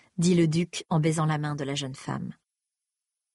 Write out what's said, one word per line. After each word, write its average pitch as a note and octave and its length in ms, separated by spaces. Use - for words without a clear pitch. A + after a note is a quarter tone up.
dit F3 180
le E3+ 120
duc E3 420
en D#3+ 100
baisant D#3 260
la D#3 140
main D3 160
de C#3+ 80
la C#3 100
jeune C#3 220
femme. « - 400